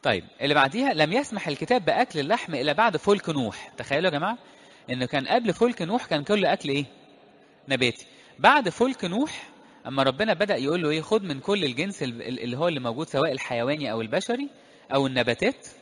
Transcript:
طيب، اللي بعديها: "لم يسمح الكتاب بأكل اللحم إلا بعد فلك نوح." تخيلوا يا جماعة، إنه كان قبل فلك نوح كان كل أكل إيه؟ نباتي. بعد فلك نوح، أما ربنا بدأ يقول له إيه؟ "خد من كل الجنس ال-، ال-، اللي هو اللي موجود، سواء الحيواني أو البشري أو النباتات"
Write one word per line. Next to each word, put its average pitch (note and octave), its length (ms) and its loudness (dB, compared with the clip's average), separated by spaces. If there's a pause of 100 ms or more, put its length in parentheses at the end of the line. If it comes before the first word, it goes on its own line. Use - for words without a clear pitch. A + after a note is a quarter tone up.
طيب، G#2 220 0 (160)
اللي C#3+ 140 0
بعديها: F3+ 400 2
"لم D#3 180 2
يسمح A3+ 360 -2
الكتاب D#3+ 360 0
بأكل D#3+ 340 0
اللحم E3 360 -2
إلا C#3+ 180 0
بعد G#3 240 2
فلك G3 320 2
نوح." C3 480 -4
تخيلوا C#3 340 -2
يا D3 80 -2
جماعة، G3+ 200 -2 (520)
إنه B2+ 160 -2
كان C#3 220 -2
قبل A3+ 260 2
فلك A#3 280 0
نوح G3+ 240 -2
كان D3 180 -2
كل G3+ 200 2
أكل D#3+ 240 2
إيه؟ C#3 160 0 (840)
نباتي. B2+ 380 0 (320)
بعد A#3+ 300 6
فلك B3 360 0
نوح، G#3 440 -4 (380)
أما C3+ 160 0
ربنا D3+ 320 2
بدأ G3 220 0
يقول D3 260 0
له D3 80 2
إيه؟ D#3 100 0
"خد G#3+ 240 0
من C#3+ 160 -6
كل G3 240 0
الجنس D3+ 380 -4
ال-، A#2+ 200 -6
ال-، B2+ 180 -6
اللي A#2+ 160 -4
هو E3 120 0
اللي D3+ 120 -2
موجود، B2 280 -4
سواء D3 240 0
الحيواني C3 600 -2
أو A2+ 80 -2
البشري G3 480 -2 (460)
أو C#3 120 4
النباتات" B2+ 600 0 (160)